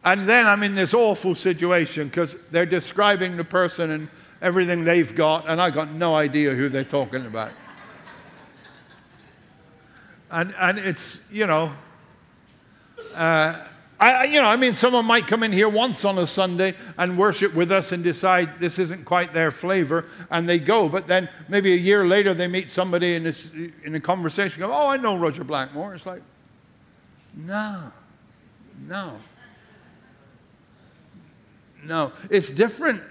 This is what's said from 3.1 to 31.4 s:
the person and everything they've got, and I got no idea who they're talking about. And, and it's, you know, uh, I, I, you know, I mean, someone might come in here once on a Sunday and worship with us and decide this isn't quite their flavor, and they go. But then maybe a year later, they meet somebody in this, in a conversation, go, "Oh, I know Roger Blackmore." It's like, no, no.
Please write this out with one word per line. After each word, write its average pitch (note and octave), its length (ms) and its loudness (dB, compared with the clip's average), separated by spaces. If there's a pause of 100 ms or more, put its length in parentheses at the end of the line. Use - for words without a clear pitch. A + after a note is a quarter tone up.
the E3 60 -6
person F3 460 -2
and D#3 180 -8 (340)
everything F3 420 0
they've E3 300 2
got, D#3 340 0
and E3 140 0
I F3+ 80 2
got D3+ 220 -4
no E3 220 0
idea D3 400 0
who C#3 140 -2
they're C3+ 160 -4
talking C3 400 -4
about. A2 280 -8 (2750)
And, F3 280 -4
and F#3 200 0
it's, - 540 -6
you G#3 140 -2
know, D#3+ 260 0 (1400)
uh, E3 460 0 (380)
I, A#3+ 140 6
I, B3+ 120 2
you D4 180 4
know, A3+ 40 6
I G#3+ 100 4
mean, B3+ 180 2
someone A#3+ 320 4
might A#3 200 4
come A3+ 160 0
in A3 100 0
here G#3 180 4
once A3 340 0
on G3 140 0
a E3+ 80 0
Sunday F#3 480 0 (240)
and F3+ 180 0
worship F#3+ 380 2
with E3+ 180 2
us G3 180 2
and F3 140 -4
decide F3+ 560 0
this F3 180 -4
isn't F3 280 -4
quite F3+ 260 0
their D#3+ 180 2
flavor, E3 560 -2 (240)
and E3+ 160 0
they E3+ 120 2
go. F#3 280 2
But E3+ 200 -4
then F3+ 240 0 (180)
maybe G3 240 2
a F3+ 40 6
year F#3+ 300 4
later, G3 280 4
they F3+ 140 -2
meet F3+ 220 -4
somebody F3 440 0
in E3 80 -4
this, D#3+ 280 -8 (320)
in D3+ 120 -10
a D3+ 60 -4
conversation, F3 600 -4
go, G3+ 100 -4
"Oh, C#4+ 180 2
I C4+ 100 0
know A3 180 -2
Roger D#3+ 280 -4
Blackmore." D3 500 -8
It's E3 100 -20
like, F#3 160 -14 (1120)
no, F#3 560 -10 (960)
no. F3 280 -10 (2750)